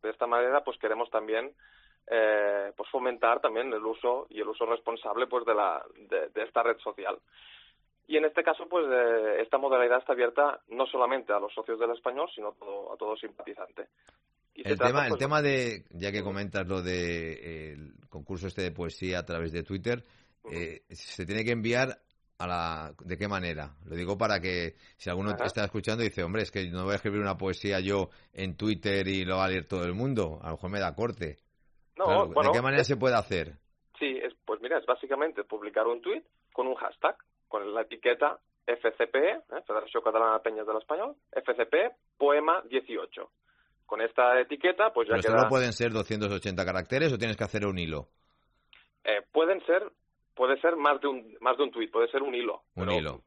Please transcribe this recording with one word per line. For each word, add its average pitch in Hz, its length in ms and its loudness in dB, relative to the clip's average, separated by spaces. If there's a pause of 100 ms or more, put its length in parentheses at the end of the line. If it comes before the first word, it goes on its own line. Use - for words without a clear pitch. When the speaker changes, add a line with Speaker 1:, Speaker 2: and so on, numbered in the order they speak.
Speaker 1:
De 110 100 -2
esta 120 160 -2
manera, 123 360 4
pues, - 140 -8
queremos 110 320 -2
también, 110 420 -2 (560)
eh, 104 680 2
pues, 107 120 -8
fomentar 120 520 2
también 120 320 0
el 107 100 -4
uso 120 460 -2
y 107 100 -12
el 104 80 -2
uso 110 180 -4
responsable, 113 640 0
pues, 120 160 0
de 110 120 4
la, 95 280 2 (260)
de, 78 200 0
de 107 140 -4
esta 117 200 0
red 117 140 2
social. 101 420 -6 (880)
Y 151 80 -2
en 156 100 4
este 160 180 2
caso, 165 260 0
pues, 170 200 2
eh, 117 520 4
esta 113 160 2
modalidad 127 400 4
está 127 160 0
abierta 123 560 2
no 127 160 0
solamente 127 480 0
a 104 60 2
los 101 140 -6
socios 113 260 -6
del 117 120 2
Español, 127 420 -4
sino 107 160 -8
a - 40 -14
todo, 98 400 -10
a - 40 -14
todo 107 200 -4
simpatizante. - 680 -14 (680)
Y - 100 -14
se 98 60 -6
Speaker 2:
El 107 80 2
Speaker 1:
trata, 123 140 2
Speaker 2:
tema, 143 140 2
el 120 40 -2
Speaker 1:
pues, 120 100 0
Speaker 2:
tema 147 220 2
de, 127 480 0
ya 92 220 -6
que 101 80 -2
Speaker 1:
Ujú. 98 100 -4
Speaker 2:
comentas 98 360 -4
lo 92 160 -2
de, 87 520 -2
eh, 78 400 -12
el 73 200 -16 (140)
concurso 90 400 -8
este 95 140 -6
de 90 100 -2
poesía 87 480 -4
a 82 60 -6
través 82 260 -4
de 85 120 -4
Twitter, 113 420 -4 (380)
Speaker 1:
Ujú. 110 100 -14
Speaker 2:
eh, 82 380 -8
se - 340 -12
tiene 101 180 -4
que 117 80 0
enviar 120 460 0 (440)
a 90 60 -4
la, 82 460 -4 (100)
¿de 87 140 -6
qué 101 100 -4
manera? 82 560 -4
Lo 78 140 -10
digo 87 200 -2
para 104 220 2
que 87 360 -4 (200)
si - 140 -10
alguno 98 220 -2
Speaker 1:
Ajá. 104 120 -2
Speaker 2:
está 113 220 -2
escuchando 110 380 -2
y 107 40 0
dice, 95 160 -4
"Hombre, 98 200 -2
es - 80 -6
que 92 180 -4
no 90 160 -4
voy 98 80 0
a - 20 0
escribir 104 240 -2
una 98 160 0
poesía 95 460 -2
yo 95 300 0 (200)
en 95 240 -6
Twitter 98 540 0
y 95 160 0
lo 92 140 0
va 95 40 4
a 95 60 2
leer 92 180 -2
todo 90 160 -2
el 87 100 -2
mundo, 107 480 -2
a - 40 -14
lo 82 80 -6
mejor 90 160 -8
me 101 100 -4
da 87 160 -2
corte". 101 440 -6 (580)
Speaker 1:
No, 185 80 0
Speaker 2:
Claro, 180 220 6
¿de - 60 -8
Speaker 1:
bueno, 147 200 6
Speaker 2:
qué 120 80 4
manera 135 220 4
Speaker 1:
es - 40 2
Speaker 2:
se 139 80 2
puede 123 200 4
hacer? 87 420 -2 (420)
Speaker 1:
Sí, 135 240 -2
es, 123 100 -4 (120)
pues 107 160 -4
mira, 139 160 0
es 117 80 -2
básicamente 139 580 0
publicar 107 420 -2
un 117 160 0
tuit 226 220 -4 (300)
con 123 140 -2
un 127 80 -2
hashtag, - 420 -4 (320)
con 104 240 -4
la 113 80 -2
etiqueta 120 580 0 (260)
F 117 320 0
C 117 100 2
P 131 120 0
E, 170 120 4
¿eh? - 360 -8
Federación 107 340 -2
Catalana 110 340 4
de 110 40 2
Peñas 110 260 -4
del 107 120 -2
Español, 196 400 -6 (160)
F 127 200 -2
C 117 120 0
P 185 220 2
E, 247 40 -4 (260)
poema 147 520 4
dieciocho. 117 640 -6 (540)
Con 107 140 -6
esta 123 400 4
etiqueta, 180 540 2
pues 113 160 2
ya 113 60 4
Speaker 2:
¿Pero - 80 2
Speaker 1:
queda 113 160 6
Speaker 2:
solo 110 100 6
pueden 127 240 4
ser 117 180 0
doscientos 107 400 0
ochenta 95 320 -2
caracteres 92 480 0
o 123 60 -2
tienes 110 180 -2
que 113 80 -2
hacer 104 220 -2
un 98 120 -2
hilo? 80 300 -4 (960)
Speaker 1:
Eh, 104 200 0 (100)
pueden 165 320 4
ser, 185 260 2 (440)
puede 131 260 4
ser 170 160 4
más 147 240 4
de 143 80 0
un, 113 320 -8
más 120 160 2
de 143 60 2
un 127 80 -2
tuit, 113 200 -6
puede 117 160 4
ser 135 140 -2
un 139 120 -4
hilo, 120 280 -2 (140)
Speaker 2:
Un 90 100 -4
Speaker 1:
pero 101 120 2
Speaker 2:
hilo. 76 300 -4